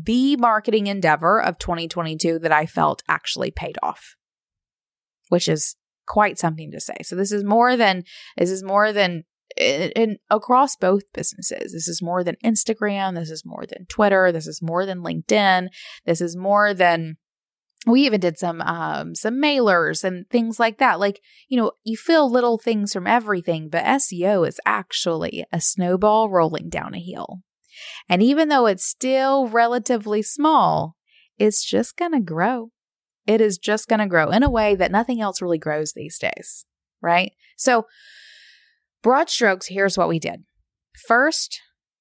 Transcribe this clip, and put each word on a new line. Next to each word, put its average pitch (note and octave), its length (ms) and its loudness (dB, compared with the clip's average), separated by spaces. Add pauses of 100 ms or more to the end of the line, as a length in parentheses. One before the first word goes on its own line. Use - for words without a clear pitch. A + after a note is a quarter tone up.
the B3+ 340 2
marketing G#3+ 500 0
endeavor F3+ 540 0
of - 180 -2
twenty E3+ 280 -6
twenty-two E3 520 -4
that E3 120 -2
I D3+ 140 2
felt D#3 420 -2
actually - 440 -4
paid - 320 -12
off, - 320 -6 (1120)
which F3 180 0
is D#3 280 -2 (320)
quite G#3 320 2
something D#3+ 320 -4
to D3+ 80 -12
say. - 240 -10
So - 120 -8
this G3 160 -2
is G#3 120 -2
more A#3 320 4
than, F#3+ 280 2 (340)
this F3+ 120 2
is F#3+ 140 -6
more G#3 300 2
than, F3 320 0 (320)
in, C#3 380 0
in, A3 220 0 (120)
across B3 460 2
both F#3+ 280 2 (100)
businesses. - 600 -8
This E3 140 -8
is E3 140 -6
more F3+ 220 -2
than F3 200 -4
Instagram. G#3 720 0
This E3 140 -8
is D#3 160 -14
more - 220 -14
than - 200 -16
Twitter. G3 440 4
This D#3+ 160 -4
is D#3 140 -12
more E3+ 240 -2
than F#3 180 -8
LinkedIn. F#3 640 2 (380)
This E3 160 0
is F3 160 -6
more G3+ 360 2
than, E3 440 2 (680)
we B3 160 6
even A3 180 2
did F3 200 -2
some, E3+ 220 -6
um, D#3+ 540 -6
some A#3 200 -4
mailers G#3+ 680 2
and F3+ 260 -6
things A3+ 300 -2
like A3+ 180 0
that. G#3+ 220 2
Like, G3+ 220 -2 (280)
you B3+ 80 0
know, A3 140 0 (120)
you A3 140 -6
feel D4+ 340 4
little A#3+ 260 2
things G#3+ 360 -2
from F3+ 120 -6
everything, F#3 640 -2
but E3 160 -2
S - 260 2
E F3 140 -4
O F#3+ 180 4
is - 220 -2
actually E3+ 880 -4
a E3 100 -4
snowball G3+ 680 2
rolling D#3+ 400 0
down - 240 -10
a - 60 -12
hill. F3+ 420 -14 (680)
And F#3 140 4
even D4 260 4
though C4 160 4
it's G3 200 2
still C4 640 0
relatively A3+ 720 0
small, F#3 760 2 (420)
it's G#3+ 260 2
just - 340 -2
gonna E4 240 0
grow. G#3 500 -4 (540)
It A3 160 4
is G#3 160 2
just G#3+ 300 -2
gonna G#3+ 200 2
grow E3 240 2
in A#3+ 120 4
a C#4+ 60 2
way G#3+ 260 2
that F#3 160 0
nothing A3+ 300 0
else G3 200 -4
really E3+ 180 0
grows D3+ 340 -4
these - 240 -10
days, - 480 -6 (360)
right? E3+ 300 0 (240)
So, A#3 300 2 (1160)
broad C#4 260 4
strokes, F#3+ 380 0
here's G3 300 0
what E3+ 120 2
we E3 80 0
did. - 260 -8 (640)
First, C4+ 540 0 (400)